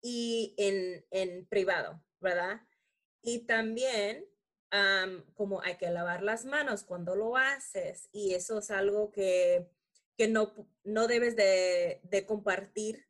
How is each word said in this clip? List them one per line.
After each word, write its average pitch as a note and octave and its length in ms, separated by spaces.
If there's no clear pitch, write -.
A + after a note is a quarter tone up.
y A#3 560
en, F#3+ 540
en F#3 360
privado, F3 560
¿verdad? F#3 420
Y A#3 240
también, A3+ 800
am, F#3+ 520
como G3 260
hay F3+ 160
que F3 140
lavar F3 320
las A3+ 220
manos C4+ 380
cuando F3 320
lo A3+ 220
haces, C4 760
y G3+ 220
eso F3+ 260
es G#3 120
algo G3+ 400
que, F3+ 580
que A3 100
no, G#3+ 400
no G#3+ 240
debes A#3 280
de, F#3 680
de G3 220
compartir G#3 840